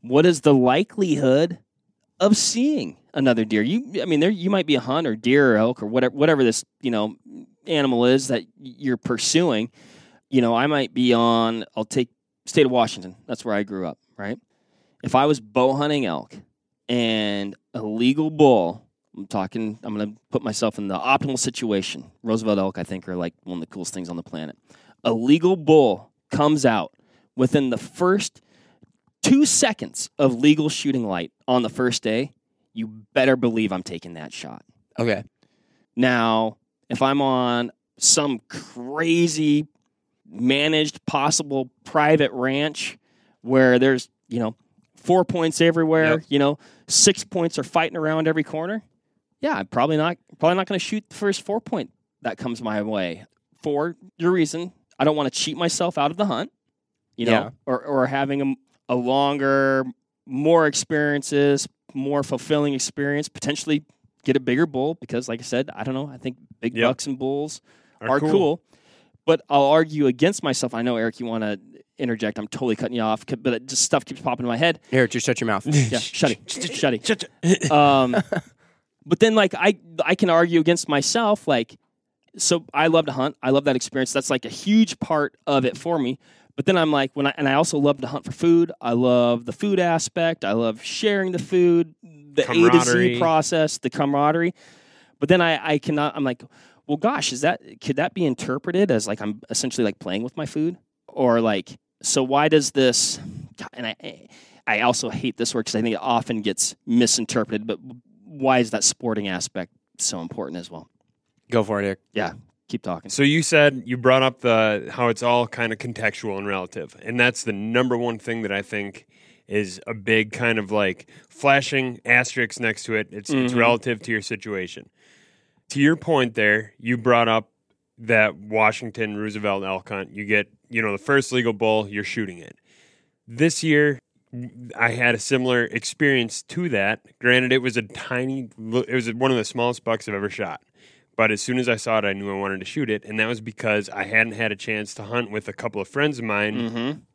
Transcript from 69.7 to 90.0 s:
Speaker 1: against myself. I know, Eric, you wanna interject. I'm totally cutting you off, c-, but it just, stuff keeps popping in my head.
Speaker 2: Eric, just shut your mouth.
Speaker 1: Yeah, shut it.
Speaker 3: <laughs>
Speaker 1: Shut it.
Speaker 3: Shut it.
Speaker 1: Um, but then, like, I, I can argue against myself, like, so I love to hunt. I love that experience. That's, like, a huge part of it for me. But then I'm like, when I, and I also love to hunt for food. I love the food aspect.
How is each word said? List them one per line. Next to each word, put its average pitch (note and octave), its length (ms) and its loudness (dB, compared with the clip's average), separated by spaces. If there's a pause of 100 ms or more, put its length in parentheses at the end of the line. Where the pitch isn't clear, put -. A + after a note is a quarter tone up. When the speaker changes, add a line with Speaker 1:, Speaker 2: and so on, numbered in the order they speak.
Speaker 1:
against C#3+ 360 2
myself. C3+ 300 -2
I A#2 80 -4
know, A#2+ 160 0
Eric, A2+ 220 -2
you A#2+ 60 -8
wanna A2 320 -4 (400)
interject. A2+ 420 -4
I'm G#2 80 -8
totally A#2 280 -2
cutting A2 200 -6
you A#2 80 -2
off, A2 260 -2
c-, C#3 60 -4
but A#2+ 180 -2
it A#2+ 140 -6
just, C3 160 -2
stuff C#3+ 220 0
keeps C3+ 160 -14
popping B2 240 -4
in - 20 -2
my A#2+ 100 -2
head. E3 220 0 (120)
Speaker 2:
Eric, B2 200 4
just A#2+ 140 -4
shut B2+ 160 0
your A#2 60 -2
mouth. G2+ 200 0
Speaker 1:
Yeah, C3 320 2
shut - 320 -2
it. - 200 -8
Speaker 3:
<laughs> C4 240 -8
Speaker 1:
Shut C3+ 200 0
it. - 100 -8
Speaker 3:
Shut - 180 -2 (200)
it. E3 280 2
Speaker 1:
Um, C#3 440 6 (880)
but D#3+ 140 0
then, A3 160 6
like, G3+ 180 4
I, F#3+ 240 0 (260)
I E3+ 120 2
can F#3 160 0
argue E3+ 280 4
against E3 300 0
myself, G#3 580 0
like, B2 300 -2 (600)
so E3+ 360 0
I D#3 140 -2
love D#3+ 200 4
to C#3+ 40 -8
hunt. C3 320 -4
I C3 80 0
love C#3 140 2
that C#3 100 2
experience. C3 380 -4
That's, C3+ 180 -4
like, B2+ 140 -4
a G#2+ 40 -10
huge G#3+ 500 2
part D3+ 360 -2 (100)
of C#3 200 2
it B2 120 -2
for E3 220 -4
me. C3 180 -2 (380)
But C3+ 100 -4
then F#3 120 4
I'm D#3+ 140 2
like, C3+ 220 0
when C#3 140 -2
I, C#3 100 -2
and C#3+ 100 0
I C3+ 60 2
also D#3 240 0
love C#3+ 240 2
to C#3 60 -6
hunt C3+ 180 -8
for - 60 -12
food. E3+ 400 2 (100)
I A#2+ 120 -2
love A#2+ 520 2
the - 80 -10
food G3+ 260 -2
aspect. E3 640 -2